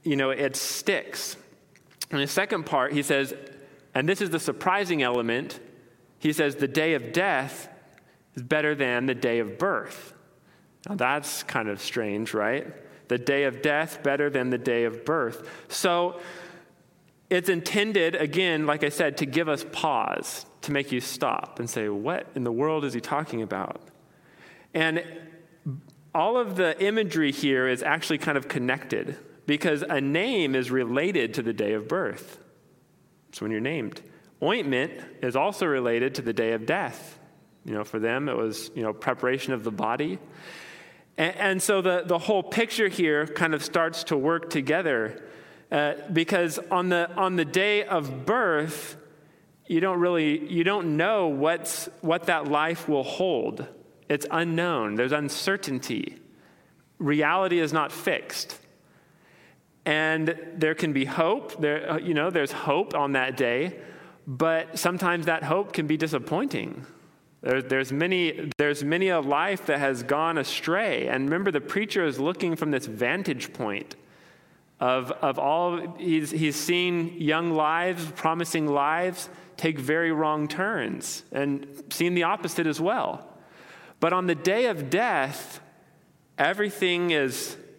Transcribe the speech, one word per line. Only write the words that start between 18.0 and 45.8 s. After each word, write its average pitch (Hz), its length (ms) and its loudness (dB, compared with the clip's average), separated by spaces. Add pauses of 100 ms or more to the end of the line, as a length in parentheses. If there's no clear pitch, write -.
again, 156 520 2
like 147 180 2
I 147 40 2
said, 147 280 0
to 147 100 -2
give 156 220 0
us 143 240 -2
pause, - 720 -2 (140)
to - 100 -8
make 139 220 0
you 123 80 0
stop - 580 -2
and 120 100 -4
say, 107 200 -2
"What 110 480 -4
in 127 80 -2
the 120 80 0
world 147 320 0
is 123 100 -4
he 117 60 -2
talking 139 420 -4
about?" 98 380 -6 (960)
And 160 300 2 (1080)
all 190 220 2
of 214 180 0
the 175 260 2
imagery 175 520 2
here 135 340 2
is 127 160 0
actually 151 360 2
kind 143 200 0
of 131 80 -2
connected 127 720 -2 (280)
because 147 380 2
a 165 180 0
name 160 540 2
is 127 160 0
related 131 640 2
to 131 80 -2
the 113 100 0
day 104 200 0
of 107 160 -2
birth. - 500 -4 (920)
It's - 100 -16
when 107 100 -4
you're 107 100 -2
named. 127 420 -4 (400)
Ointment 143 500 0 (300)
is 127 140 -2
also 185 300 2
related 127 500 2
to 147 60 -6
the 113 100 -2
day 113 200 2
of 113 140 -2
death. 160 520 -4 (460)
You 110 100 -6
know, 104 100 -4
for 110 160 -6
them, 127 280 0
it - 80 -2
was, 110 380 -4
you 123 80 -4
know, 107 100 0
preparation 131 600 -2
of 113 100 -2
the 113 80 -2
body. 127 480 -2 (1000)
And, 165 200 0
and 190 260 0
so 196 180 4
the, 180 240 2
the 170 140 2
whole 196 240 2
picture 226 460 0
here 156 380 2
kind 156 280 0
of 147 100 -2
starts 160 400 0
to 156 120 0
work 160 340 0
together, 139 720 0 (480)
uh, 147 240 2 (180)